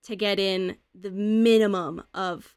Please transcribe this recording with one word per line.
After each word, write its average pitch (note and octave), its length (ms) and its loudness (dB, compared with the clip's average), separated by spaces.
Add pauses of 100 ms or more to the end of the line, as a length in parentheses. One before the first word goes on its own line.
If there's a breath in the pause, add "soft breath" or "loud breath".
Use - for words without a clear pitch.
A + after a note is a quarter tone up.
to A3+ 120 -12
get G3+ 240 -2
in F#3+ 380 -2 (180)
the F#3+ 160 -14
minimum G#3 920 2 (100)
of F#3 440 -10